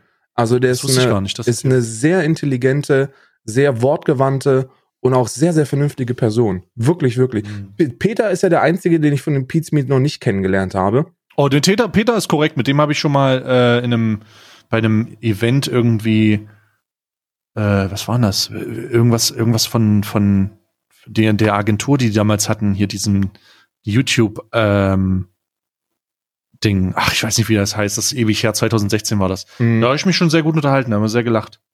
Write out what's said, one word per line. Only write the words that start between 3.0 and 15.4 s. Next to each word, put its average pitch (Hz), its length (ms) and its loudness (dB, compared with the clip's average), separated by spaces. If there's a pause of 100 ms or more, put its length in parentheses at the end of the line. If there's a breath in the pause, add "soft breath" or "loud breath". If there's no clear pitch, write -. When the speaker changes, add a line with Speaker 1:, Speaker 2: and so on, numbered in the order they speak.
Speaker 1:
sehr 120 380 0
wortgewandte 135 880 0 (300 soft breath)
und 127 120 2
auch 127 160 2
sehr, 160 240 0
sehr 156 140 2
vernünftige 139 480 -4
Person. 107 480 0 (140)
Wirklich, 127 420 0
wirklich. 120 280 0
Speaker 2:
Mhm. 104 300 -14
Speaker 1:
P-, 160 120 0
Peter 214 420 -2
ist 180 120 -2
ja 190 60 2
der 160 140 4
Einzige, 165 380 2
den 151 120 2
ich 143 80 -2
von 151 140 -4
dem 135 120 -2
Pete's 160 240 -4
Meet 139 200 0
noch 139 100 2
nicht 139 200 -2
kennengelernt 95 540 0
habe. 101 380 0 (240)
Speaker 2:
Oh, 143 140 2
den 143 100 2
Peter, 208 280 0
Peter 220 280 0
ist 190 120 -4
korrekt. 156 280 0
Mit 123 120 -2
dem 139 120 2
habe 147 120 2
ich 143 60 -2
schon 151 140 0
mal, 135 340 2
äh, 123 380 4
in 120 80 0
einem, 113 280 0 (500 loud breath)
bei 113 80 0
einem 110 420 0
Event 117 460 0